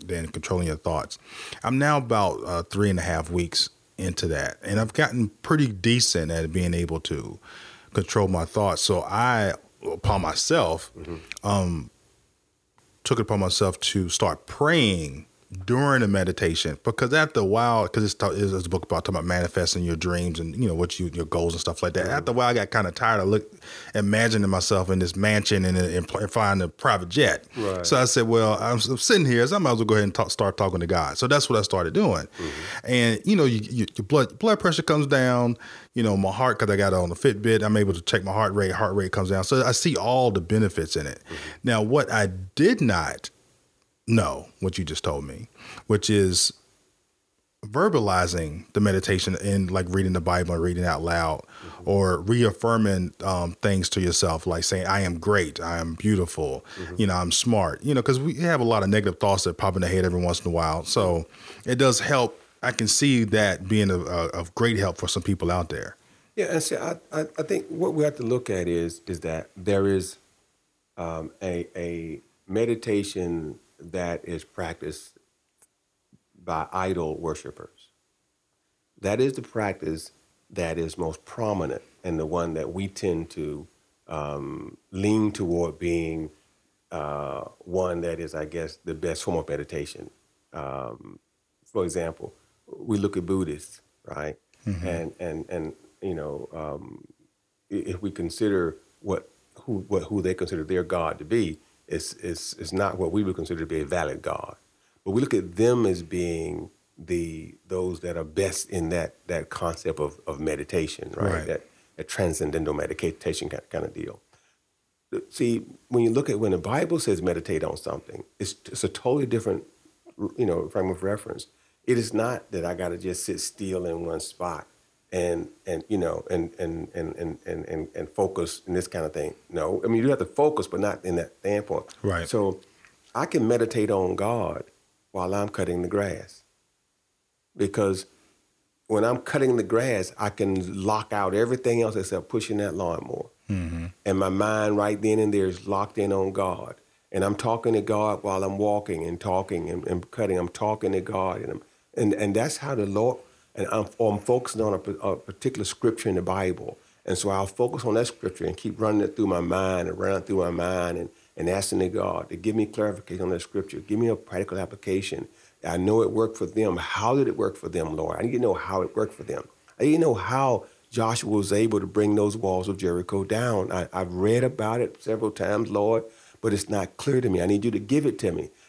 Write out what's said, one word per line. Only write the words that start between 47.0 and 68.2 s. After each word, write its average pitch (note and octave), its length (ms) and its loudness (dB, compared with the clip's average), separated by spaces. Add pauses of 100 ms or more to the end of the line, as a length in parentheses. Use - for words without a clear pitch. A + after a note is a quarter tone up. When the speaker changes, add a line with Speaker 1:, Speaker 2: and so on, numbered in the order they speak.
Speaker 1:
verbalizing F#2 1080 2
the - 80 0
meditation F#2+ 640 4
in, G2 240 2
like, F#2+ 220 0
reading F#2 240 2
the F2+ 80 2
Bible F2 320 2
and E2 100 0
reading F2+ 220 0
out D#2 160 0
loud, E2 400 0
Speaker 2:
Mm-hmm. - 480 -10
Speaker 1:
or F#2+ 320 4
reaffirming, G#2+ 1000 4
um, F2 400 0
things F#2+ 280 2
to - 100 0
yourself, E2+ 480 2
like E2+ 160 0
saying, F#2 240 0
"I G2 140 2
am F2+ 180 -2
great, F2+ 400 2
I E2+ 200 -4
am E2 160 -4
beautiful, E2+ 680 0 (140)
Speaker 2:
Mm-hmm. F2+ 240 -10
Speaker 1:
you G#2 60 4
know, F#2 80 0
I'm F2 180 0
smart," G2 500 2
you D3 100 0
know, B2+ 80 4
'cause B2+ 160 2
we C#3+ 180 -2
have E3 260 2
a - 20 4
lot A2+ 180 4
of F#2+ 60 2
negative G2 320 2
thoughts G2 240 4
that F2 120 0
pop F#2 200 0
in F#2 60 0
the F2+ 80 2
head F#2 160 4
every F2+ 160 2
once F2 180 0
in - 80 -6
a F2 60 0
while. D#2+ 320 0
So F2 400 2 (400)
it B2 100 0
does B2+ 240 6
help. B2+ 400 2 (240)
I B2+ 80 2
can A#2 160 2
see B2+ 380 4
that F#2+ 420 2
being G#2 240 4
a, F2+ 80 2
a, F2 280 -2
of E2+ 280 -6
great A#2 220 2
help G2 200 0
for F2+ 120 -4
some - 140 -2
people F2+ 280 0
out F2 160 0
there. - 300 -10 (400)
Speaker 2:
Yeah, G3 80 0
and D#3+ 180 0
see, - 140 -2
I, E3 160 -6 (180)
I, D#3 140 -2 (120)
I D#3 60 -2
think - 240 -2
what - 260 -2
we D3+ 120 2
have D3 120 0
to B2+ 60 -6